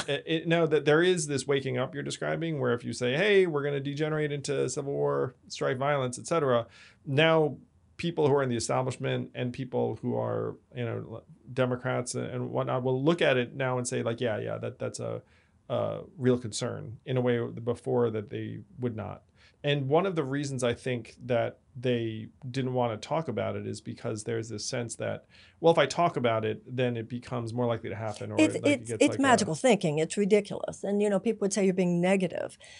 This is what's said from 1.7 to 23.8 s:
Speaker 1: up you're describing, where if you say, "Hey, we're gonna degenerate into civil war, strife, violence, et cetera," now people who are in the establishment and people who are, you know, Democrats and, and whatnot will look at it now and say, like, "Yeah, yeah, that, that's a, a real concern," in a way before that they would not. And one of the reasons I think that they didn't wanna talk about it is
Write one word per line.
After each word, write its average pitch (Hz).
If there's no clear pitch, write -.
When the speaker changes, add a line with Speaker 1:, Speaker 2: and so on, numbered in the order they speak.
Speaker 1:
up 135
you're 143
describing, 151
where 123
if 120
you 120
say, 123
"Hey, 190
we're 147
gonna 143
degenerate 151
into 139
civil 139
war, 143
strife, 143
violence, 139
et 117
cetera," 131
now 156
people 165
who 131
are 143
in 131
the 120
establishment 127
and 123
people 120
who 120
are, 113
you 123
know, 110
Democrats 127
and, 123
and 123
whatnot 127
will 131
look 165
at 143
it 123
now 131
and 123
say, 123
like, 117
"Yeah, 113
yeah, 110
that, 117
that's 113
a, 113
a 107
real 127
concern," 110
in 131
a 127
way 123
before 117
that 107
they 110
would 120
not. 98
And 143
one 165
of 190
the 160
reasons 135
I 120
think 120
that 120
they 117
didn't 127
wanna 120
talk 160
about 104
it 104
is 107